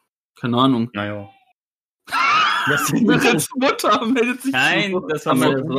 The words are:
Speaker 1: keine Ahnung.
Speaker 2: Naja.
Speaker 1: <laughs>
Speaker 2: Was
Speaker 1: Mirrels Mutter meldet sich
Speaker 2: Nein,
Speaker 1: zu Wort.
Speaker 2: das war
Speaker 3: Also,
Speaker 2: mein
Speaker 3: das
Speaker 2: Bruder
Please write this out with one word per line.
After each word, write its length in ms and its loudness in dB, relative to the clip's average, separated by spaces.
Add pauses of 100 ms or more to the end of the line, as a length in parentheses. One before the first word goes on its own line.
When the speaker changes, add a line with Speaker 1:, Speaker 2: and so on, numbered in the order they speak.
(340)
Speaker 1:
keine 220 -4
Ahnung. 380 2
Speaker 2:
Naja. 360 -6 (800)
Speaker 1:
<laughs> 320 0 (260)
Speaker 2:
Was 260 0
Speaker 1:
Mirrels 640 2
Mutter 520 0
meldet 360 0
sich 100 -4
Speaker 2:
Nein, 380 0
Speaker 1:
zu 100 -2
Wort. 120 -6
Speaker 2:
das 140 -4
war 60 2
Speaker 3:
Also, 120 2
Speaker 2:
mein 100 4
Speaker 3:
das 80 -2
Speaker 2:
Bruder 160 -4